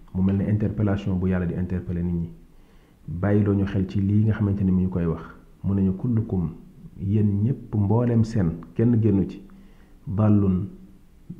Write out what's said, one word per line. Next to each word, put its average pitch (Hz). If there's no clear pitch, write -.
Mu 92
mel 98
ne 101
interpellation 101
bu 92
Yàlla 92
di 87
interpeller 87
nit 87
ñi. 85
Bàyyiloo 101
ñu 98
xel 98
ci 101
lii 104
nga 107
xamante 101
ne 92
mi 92
ngi 90
koy 87
wax. 82
Mu 95
ne 98
ñu, 92
"Kullukum," 110
yéen 101
ñépp, 135
mbooleem 113
seen, 87
kenn 117
génnu 98
ci, -
"dallun," 98